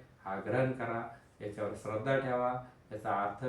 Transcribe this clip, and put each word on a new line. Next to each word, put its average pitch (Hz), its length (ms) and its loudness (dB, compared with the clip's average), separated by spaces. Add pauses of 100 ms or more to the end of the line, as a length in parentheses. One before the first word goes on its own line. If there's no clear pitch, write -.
(240)
हा 95 160 -4
ग्रहण 127 320 4
करा, 117 360 -2 (320)
याच्यावर 104 340 -4
श्रद्धा 123 440 2
ठेवा, 127 440 2 (300)
याचा 104 300 0
अर्थ, - 260 -2